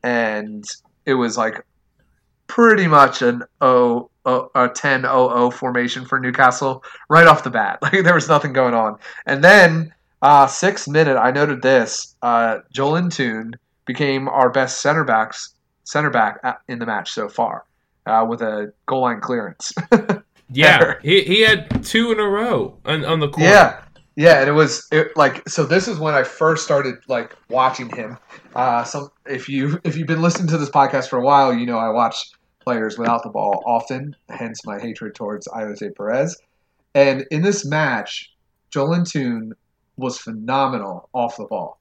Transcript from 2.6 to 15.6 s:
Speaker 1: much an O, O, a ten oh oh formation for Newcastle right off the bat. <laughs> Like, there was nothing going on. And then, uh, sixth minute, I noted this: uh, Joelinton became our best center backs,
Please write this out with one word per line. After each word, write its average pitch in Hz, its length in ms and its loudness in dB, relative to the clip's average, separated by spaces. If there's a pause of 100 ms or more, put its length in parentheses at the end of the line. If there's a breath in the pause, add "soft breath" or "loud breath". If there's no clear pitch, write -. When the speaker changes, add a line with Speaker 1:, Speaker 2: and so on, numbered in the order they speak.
Speaker 1:
much 143 360 6
an 120 200 0 (180)
O, 123 500 2 (160)
O, 127 280 -2
a 127 140 2
ten 131 380 -2
oh 127 260 2
oh 123 180 2
formation 123 540 -4
for 135 160 -4
Newcastle 127 640 -2 (240 loud breath)
right 165 180 8
off 151 160 6
the - 80 -6
bat. 107 280 -2
<laughs> - 40 -8
Like, 190 220 0
there 175 100 4
was 151 140 -2
nothing 147 240 0
going 127 220 0
on. 107 240 -2 (260 loud breath)
And 139 180 -2
then, 170 520 6 (260)
uh, 139 260 8
sixth 196 420 -4
minute, 147 280 2
I 120 140 2
noted 139 320 -2
this: 127 580 0
uh, 117 380 0 (160)
Joelinton 135 800 -4 (320)
became 135 420 -4
our 131 220 2
best 127 320 -4
center 151 220 0
backs, 110 500 -4 (300)